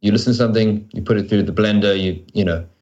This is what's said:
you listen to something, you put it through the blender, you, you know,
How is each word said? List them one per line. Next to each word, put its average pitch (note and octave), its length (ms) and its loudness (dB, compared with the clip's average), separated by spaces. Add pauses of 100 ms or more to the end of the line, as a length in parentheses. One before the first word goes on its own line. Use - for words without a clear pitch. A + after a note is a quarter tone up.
you G#2 120 2
listen A#2+ 200 0
to A#2 60 2
something, A2 540 0
you G#2 100 -8
put A2 140 0
it G2 120 -4
through G2+ 140 2
the E2+ 100 -4
blender, G#2 480 2
you, F#2 220 -4 (120)
you G#2 100 0
know, E2+ 200 -2 (180)